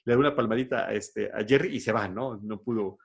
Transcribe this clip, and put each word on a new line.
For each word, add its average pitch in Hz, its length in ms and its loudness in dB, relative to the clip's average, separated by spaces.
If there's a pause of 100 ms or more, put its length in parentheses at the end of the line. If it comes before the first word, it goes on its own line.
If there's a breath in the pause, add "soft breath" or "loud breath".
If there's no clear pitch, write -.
Le 120 80 2
da 123 80 6
una 143 160 4
palmadita, 117 560 0
este, 104 420 -4
a 107 100 -2
Jerry 143 320 4
y - 40 -6
se 113 100 -2
va, 107 180 2
¿no? 113 320 -6
No 107 220 -8
pudo, 107 420 -2